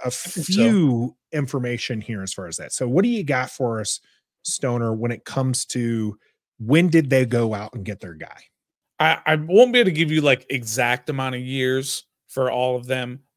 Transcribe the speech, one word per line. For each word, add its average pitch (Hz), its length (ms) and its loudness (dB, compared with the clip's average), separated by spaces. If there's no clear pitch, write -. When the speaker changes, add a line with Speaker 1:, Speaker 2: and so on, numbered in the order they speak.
Speaker 1:
a 127 40 -6
Speaker 2:
I 127 40 -2
think - 360 -8
so. 180 60 -2
Speaker 1:
few 175 640 4
information 123 720 -4
here 104 220 -8
as 95 100 -8
far 92 160 -10
as 82 80 -10
that. 76 160 -12
So 127 160 -4
what 160 160 2
do 240 60 2
you 220 120 -2
got 135 280 -2
for 117 300 -2
us, - 200 -6
Stoner, 117 460 -2
when 113 180 -2
it 113 140 -8
comes 131 400 -2
to 113 540 -4
when 151 300 4
did 156 200 4
they 131 160 4
go 117 300 0
out 104 180 -10
and 101 100 -10
get 98 180 -10
their 90 120 -14
guy? - 320 -18
Speaker 2:
I, 156 260 4
I 156 120 4
won't 190 360 6
be 247 60 4
able 196 120 4
to 151 60 -2
give 156 140 2
you, 156 100 2
like, 139 300 2
exact 120 580 -2
amount 131 260 -4
of 123 60 -6
years 131 640 -4
for 131 220 -2
all 127 260 0
of 123 100 -8
them, 127 340 -6